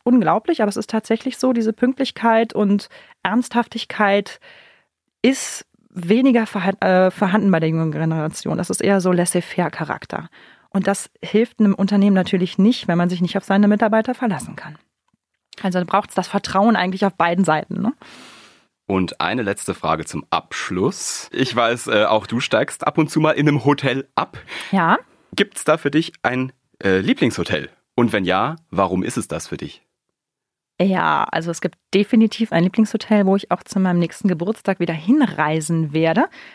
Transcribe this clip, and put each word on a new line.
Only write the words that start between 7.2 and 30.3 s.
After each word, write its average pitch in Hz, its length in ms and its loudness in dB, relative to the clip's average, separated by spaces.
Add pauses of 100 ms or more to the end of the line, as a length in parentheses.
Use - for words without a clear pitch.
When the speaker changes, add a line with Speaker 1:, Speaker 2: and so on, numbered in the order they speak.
Speaker 1:
bei 165 100 2
der 160 80 0
jüngeren 160 240 -2
Generation. 156 640 -4
Das 175 140 -4
ist - 100 -4
eher 196 200 2
so 180 120 2
Laissez-faire-Charakter. 170 1160 -4 (420)
Und 190 160 -2
das 196 240 -2 (120)
hilft 220 380 0
einem 202 140 4
Unternehmen 202 400 2
natürlich 185 440 0
nicht, 214 300 2
wenn 170 100 2
man 175 100 2
sich 175 120 -4
nicht 175 160 0
auf 190 80 -4
seine 202 240 4
Mitarbeiter 220 460 2
verlassen 156 420 -6
kann. 151 200 -18 (880)
Also 180 220 0
braucht's 196 300 -2
das 185 140 -2
Vertrauen 202 480 2
eigentlich 185 280 0
auf 196 100 0
beiden 175 300 2
Seiten, 156 360 -2
ne? 214 120 -2 (920)
Speaker 2:
Und 95 340 -2
eine 107 220 -2
letzte 98 320 -4
Frage 80 320 -2
zum - 240 -10
Abschluss. - 1040 -4
Ich 127 220 -2
weiß, 117 340 0
äh, 107 160 4
auch 107 220 0
du 117 140 -4
steigst - 460 -2
ab - 100 -2
und 160 140 2
zu 160 100 0
mal 156 120 4
in 147 140 0
einem 143 180 2
Hotel 135 500 0
ab. - 240 -4 (320)
Speaker 1:
Ja. 185 280 2 (380)
Speaker 2:
Gibt's - 280 -10
da 160 120 2
für 147 140 -4
dich 151 220 -2 (100)
ein, 127 300 -4 (300)
äh, 95 160 2
Lieblingshotel? 95 720 -2 (260)
Und 120 180 2
wenn 104 120 -2
ja, 101 320 0 (140)
warum 92 320 0
ist - 160 -6
es 104 100 -6
das 80 200 -8
für 78 100 -10
dich? - 240 -14 (960)